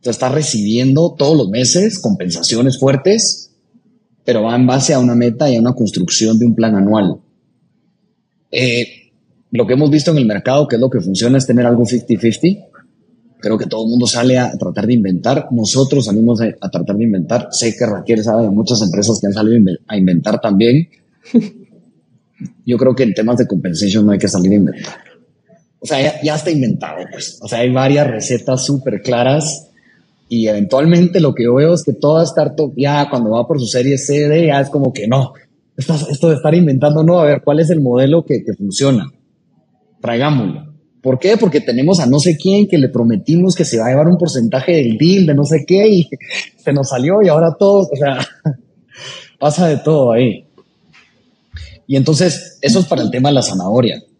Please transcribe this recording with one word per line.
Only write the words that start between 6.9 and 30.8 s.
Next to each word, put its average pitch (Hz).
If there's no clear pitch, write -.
Eh, 120
lo 117
que 120
hemos 143
visto 151
en 156
el 127
mercado, 123
que 120
es 117
lo 131
que 117
funciona, 101
es 131
tener 120
algo 120
fifty 117
fifty. 135
Creo 107
que 101
todo 110
el 110
mundo 120
sale 127
a 123
tratar 101
de 123
inventar. 113
Nosotros 131
salimos 110
a, 113
a 92
tratar 92
de 110
inventar. 101
Sé 117
que 123
Raquel 107
sabe 113
de 104
muchas 104
empresas 101
que 101
han 101
salido 107
a 117
inven-, 95
a 107
inventar 92
también. 117
<laughs> -
Yo 120
creo 127
que 131
en 104
temas 117
de 123
compensation 95
no 104
hay 98
que 101
salir 95
a 104
inventar. -
O -
sea, 135
ya, 147
ya 151
está 156
inventado, 104
pues. -
O 107
sea, 117
hay 123
varias 139
recetas 123
súper 131
claras 127
y 113
eventualmente 160